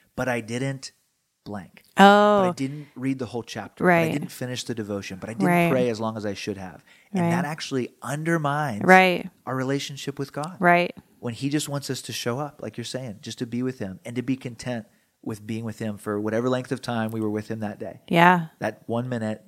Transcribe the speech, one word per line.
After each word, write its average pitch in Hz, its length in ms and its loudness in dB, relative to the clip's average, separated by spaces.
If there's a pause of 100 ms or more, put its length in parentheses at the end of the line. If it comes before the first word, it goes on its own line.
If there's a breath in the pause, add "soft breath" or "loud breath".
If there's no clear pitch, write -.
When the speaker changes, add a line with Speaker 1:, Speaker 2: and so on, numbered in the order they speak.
(160)
Speaker 1:
"But 127 120 -2
I 120 140 0
didn't 131 500 -6 (520)
blank. 98 380 -12 (140)
Speaker 2:
Oh. 208 480 8
Speaker 1:
But 180 60 2
I - 20 -4
didn't 143 420 -6
read 131 240 -4
the 127 80 -4
whole 117 160 -6
chapter. - 420 -10
But 180 60 6
I 170 140 6
Speaker 2:
Right. 160 80 -2
Speaker 1:
didn't 147 180 -4
finish 123 320 -8
the 117 140 -6
devotion. 101 440 -6
But 104 80 -8
I 110 40 -8
didn't 117 160 0
Speaker 2:
Right. 175 240 4
Speaker 1:
pray 127 160 2
as 110 120 -2
long 113 160 -4
as 104 80 -6
I 104 100 -2
should 98 220 -6
have." 92 260 -14 (300 soft breath)
And 190 100 0
Speaker 2:
Right. 170 80 2
Speaker 1:
that 175 140 2
actually 143 460 -4 (100)
undermines 147 840 -2
Speaker 2:
Right. 185 440 6 (160)
Speaker 1:
our 123 100 -6
relationship 139 640 -4
with 139 140 -8
God. 156 280 -8
Speaker 2:
Right. 175 340 6 (240)
Speaker 1:
When 120 160 -6
he 135 160 -4
just 147 180 0
wants 139 220 -6
us 127 120 -4
to - 100 -12
show 120 260 -2
up, 147 240 -8
like 110 160 -10
you're 117 60 -8
saying, 123 360 -8
just - 200 -12
to 123 60 -2
be 120 160 -4
with 131 180 -4
him 95 240 -6
and 120 120 -10
to 123 60 -2
be 131 140 0
content 120 500 -8 (340)
with 104 260 -8
being 113 180 -6
with 110 160 -8
him 107 180 -4
for 104 220 -4
whatever 110 280 0
length 127 240 -2
of 123 80 -4
time 113 300 -2
we 113 100 -4
were 107 100 -2
with 107 200 -4
him 113 100 -6
that 104 180 -6
day. 98 300 -12
Speaker 2:
Yeah. 170 380 6 (140)
Speaker 1:
That 110 260 -4
one 120 240 -2
minute, 110 380 -4